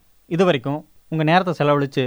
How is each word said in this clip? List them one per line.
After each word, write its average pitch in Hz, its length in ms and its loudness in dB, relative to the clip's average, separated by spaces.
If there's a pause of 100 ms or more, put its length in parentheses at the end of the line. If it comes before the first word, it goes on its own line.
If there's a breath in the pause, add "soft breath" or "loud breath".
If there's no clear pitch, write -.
(300)
இதுவரைக்கும் 156 500 0 (280)
உங்க 156 160 -2
நேரத்தை 175 300 0
செலவழிச்சு 143 520 0